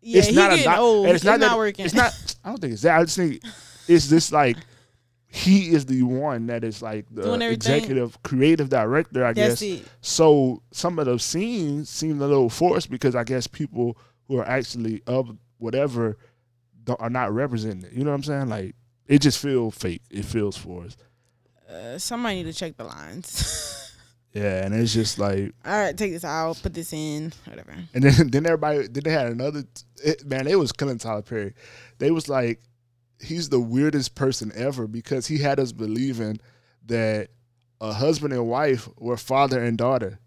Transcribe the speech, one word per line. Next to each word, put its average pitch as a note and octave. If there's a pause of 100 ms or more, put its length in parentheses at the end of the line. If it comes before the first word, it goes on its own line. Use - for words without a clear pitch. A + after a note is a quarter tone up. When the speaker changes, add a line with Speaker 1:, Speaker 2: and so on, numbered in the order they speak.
Speaker 1:
Yeah, -
Speaker 2:
It's -
Speaker 1:
he -
Speaker 2:
not -
a -
Speaker 1:
getting D4
Speaker 2:
doc-, F#3
Speaker 1:
old. A3
Speaker 2:
and F3
it's E3+
Speaker 1:
It's -
Speaker 2:
not G#3+
Speaker 1:
not B3
Speaker 2:
that, A3+
Speaker 1:
working. G3+
Speaker 2:
it's E3
not, A#3+ (320)
I F#3
don't A#3
think C3
it's G#2
that. E3
I E3+
just E3
think E3 (460)
it's E3
just D#3+
like, D3 (720)
he F#3
is D3
the C3
one B2+
that A#2
is, A2
like, G#2+
the G#2+
Speaker 1:
Doing A#3
everything. A#3
Speaker 2:
executive B2+
creative C#3+
director, B2+
I A#2
Speaker 1:
That's G#3
Speaker 2:
guess. G3
Speaker 1:
it. - (140)
Speaker 2:
So C#3+ (100)
some E3+
of D3
the B2
scenes D#3+
seem D3+
a C#3
little C#3
forced -
because B2
I A#2+
guess B2
people A#2+ (300)
who C3+
are A#2+
actually A#2+
of A#2+ (220)
whatever A#2+ (680)
don't, B2
are A2+
not A#2+
represented. A2
You B2+
know D3
what C#3+
I'm C#3
saying? C#3
Like, G2+ (320)
it C#3+
just C#3
feels B2
fake. -
It G2+
feels G#2
forced. F2+ (680)
Speaker 1:
Uh, A2+
somebody A#3
need D#3+
to -
check E3
the A2+
lines. -
<laughs> - (460)
Speaker 2:
Yeah, G2
and G2
it's A2+
just A2
like G2+ (100)
Speaker 1:
"All D#3+
right, G3
take G3
this E3+
out, D#3+
put F#3
this E3+
in, D#3 (140)
whatever." - (220)
Speaker 2:
And B2+
then, C#3
<laughs> A#2+
then C#3+
everybody, D3+
then B2+
they D#3
had C#3
another, C3+ (400)
it, D3+
man, C3+
they E3+
was D3+
killing C3+
Tyler G#2+
Perry. G#2 (460)
They D3
was D#3+
like, B2 (640)
"He's E3
the C3+
weirdest C3
person C3
ever," B2+
because A#2
he D#3
had C#3
us B2+
believing A2+ (480)
that A2 (520)
a A2
husband C#3+
and A#2+
wife B2+
were A#2
father C3
and A#2
daughter. A#2